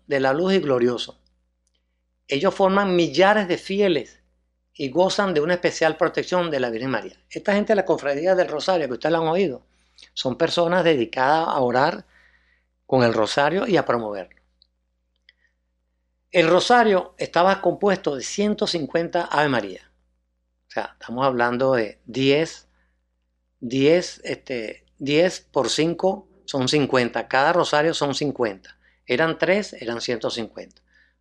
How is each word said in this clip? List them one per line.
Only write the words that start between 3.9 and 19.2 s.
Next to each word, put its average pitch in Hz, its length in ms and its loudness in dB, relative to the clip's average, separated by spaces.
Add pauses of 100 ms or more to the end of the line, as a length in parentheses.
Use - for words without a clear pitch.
y 139 160 -6
gozan 185 440 0
de 147 60 2
una 170 140 0
especial 160 420 0
protección 170 540 -2
de 143 100 -2
la 123 100 -2
Virgen 117 200 -4
María. 101 260 -6 (120)
Esta 165 240 -4
gente 202 200 0
de 214 40 2
la 190 80 0
Cofradía 156 500 0
del 180 140 2
Rosario, 151 380 -2
que 127 80 -6
ustedes 156 180 -2
la 165 60 2
han 165 100 -2
oído, 165 380 -2 (480)
son 127 240 -6
personas 175 460 0
dedicadas 147 640 2
a 147 120 -2
orar 127 460 0 (800)
con 131 160 2
el 117 100 4
rosario 143 540 0
y 202 100 2
a 135 80 2
promoverlo. 107 560 -6 (1900)
El 170 180 4
rosario 196 680 4
estaba 185 420 2
compuesto 180 560 0
de 123 60 -8
ciento 208 440 -2
cincuenta 170 600 -2